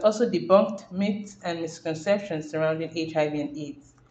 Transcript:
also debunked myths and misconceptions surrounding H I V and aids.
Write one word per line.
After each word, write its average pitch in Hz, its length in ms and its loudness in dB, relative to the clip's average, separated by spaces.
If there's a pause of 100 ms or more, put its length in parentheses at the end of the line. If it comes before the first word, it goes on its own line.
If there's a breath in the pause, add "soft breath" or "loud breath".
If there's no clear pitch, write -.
also 214 240 4
debunked 185 640 4
myths 202 520 -4
and 170 180 -4
misconceptions 160 880 -2
surrounding 160 440 0
H 160 220 -4
I 151 140 4
V 151 100 -2
and 139 160 -6
aids. - 380 -12 (160 soft breath)